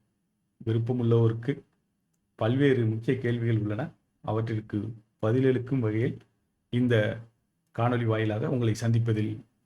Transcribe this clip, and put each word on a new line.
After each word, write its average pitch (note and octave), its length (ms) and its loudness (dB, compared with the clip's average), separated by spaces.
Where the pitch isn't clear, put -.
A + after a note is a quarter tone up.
விருப்பமுள்ளவோருக்கு A#2 960 2
பல்வேறு B2+ 500 2
முக்கிய A2+ 320 0
கேள்விகள் A#2 400 0
உள்ளன. G#2 320 -4
அவற்றிற்கு G#2+ 720 -4
பதிலளிக்கும் B2+ 580 2
வகையில் A2+ 380 -2
இந்த A#2 500 2
காணொளி A#2+ 300 0
வாயிலாக A2 440 0
உங்களை A#2+ 240 0
சந்திப்பதில் A2+ 680 0